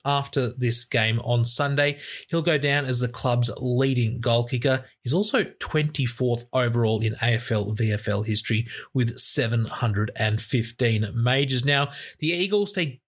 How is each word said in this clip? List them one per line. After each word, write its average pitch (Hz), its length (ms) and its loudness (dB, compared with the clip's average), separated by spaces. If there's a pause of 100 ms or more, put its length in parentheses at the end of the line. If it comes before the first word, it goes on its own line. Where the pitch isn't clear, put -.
after 139 460 0
this 123 340 2
game 110 360 0
on 120 260 0
Sunday. 143 540 2 (300)
He'll 170 120 0
go 156 160 2
down 143 260 0
as 127 160 2
the 123 80 2
club's 120 500 0
leading 123 600 0
goal 117 240 2
kicker. 131 400 0 (180)
He's 123 120 -2
also 202 320 2 (140)
twenty-fourth 127 920 -2
overall 117 480 2
in 110 140 0
A 120 220 0
F 110 180 -4
L 104 180 0
V 107 220 0
F 104 160 -4
L 104 140 0
history 110 440 0 (260)
with 117 240 0
seven 117 480 2
hundred 104 520 -2
and 107 240 0
fifteen 117 720 0
majors. 127 480 0
Now, 143 260 2 (300)
the 156 80 -2
Eagles, 196 460 0
they 156 340 -4